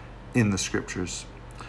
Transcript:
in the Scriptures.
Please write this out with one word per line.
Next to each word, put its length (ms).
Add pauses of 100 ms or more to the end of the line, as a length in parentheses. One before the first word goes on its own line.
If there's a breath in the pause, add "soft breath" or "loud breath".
(340 loud breath)
in 160
the 80
Scriptures. 640 (440 loud breath)